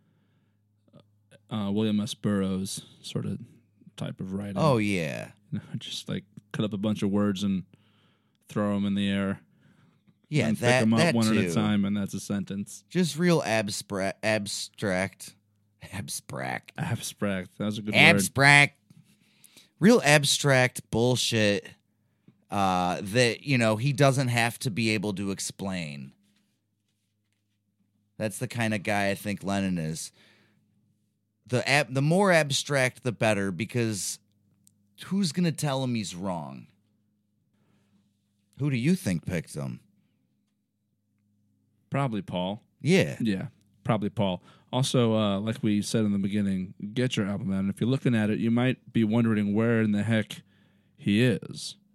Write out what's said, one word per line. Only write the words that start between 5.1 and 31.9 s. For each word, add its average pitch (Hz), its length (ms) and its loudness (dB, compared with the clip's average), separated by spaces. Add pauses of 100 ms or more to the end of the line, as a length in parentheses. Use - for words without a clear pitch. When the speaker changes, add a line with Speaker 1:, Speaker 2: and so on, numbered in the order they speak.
Speaker 1:
You 101 100 -6
know, - 100 -12
<laughs> 120 80 -8
just, - 280 -14
like, 98 180 -8 (280)
cut 110 140 -2
up 101 80 -6
a 98 40 -6
bunch 104 240 -2
of 104 80 0
words 101 320 0
and 95 200 -2 (840)
throw 104 300 -2
'em 101 80 -2
in 101 100 0
the 101 140 0
air. 98 320 -2 (880)
Speaker 2:
Yeah, 139 200 0
Speaker 1:
And - 100 0
Speaker 2:
that, 127 220 4
Speaker 1:
pick - 20 2
'em 110 100 4
up 113 80 4
Speaker 2:
that 165 140 4
Speaker 1:
one 113 140 2
at 110 100 2
a 92 100 2
Speaker 2:
too. 85 60 -4
Speaker 1:
time, 104 320 2
and 101 100 -2
that's 98 160 -4
a 98 80 -8
sentence. 101 720 -8
Speaker 2:
Just 165 260 0
real 170 260 2
abstra-, 101 720 -2 (100)
abstract. 101 1120 -4 (580)
Abstract. - 880 -10
Speaker 1:
Abstract. 101 800 -4
That 104 80 -4
was 104 100 -4
a 113 60 -8
good 104 100 -4
word. 113 80 6
Speaker 2:
Abstract. 143 800 6 (1000)
Real 214 240 6
abstract 139 880 4
bullshit, 113 800 2 (840)
uh, 90 520 0
that, 110 420 0
you 135 140 2
know, 110 180 2
he 131 160 -2
doesn't 135 360 2
have 117 320 0
to 127 100 -4
be 110 200 -2
able 104 220 -2
to 98 180 -6
explain. 85 840 -8 (2000)
That's 110 220 -6
the 123 100 -6
kind 113 240 -2
of 104 100 -2
guy 101 280 0
I 98 40 -2
think 98 300 -6
Lennon 98 320 -2
is. 80 340 -6 (1400)
The 120 220 -2
ab-, 139 240 2